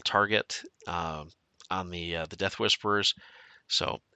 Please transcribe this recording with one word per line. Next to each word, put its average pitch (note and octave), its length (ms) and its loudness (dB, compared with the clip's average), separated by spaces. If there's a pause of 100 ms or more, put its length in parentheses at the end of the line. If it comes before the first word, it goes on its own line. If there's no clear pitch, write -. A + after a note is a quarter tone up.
target, G#2 560 2 (260)
um, E2 420 -4 (400)
on F#2 200 -4
the, E2+ 260 -4
uh, E2 140 -2
the F2+ 80 -12
Death F#2+ 220 0
Whisperers. G#2 540 2 (540)
So - 320 0 (160)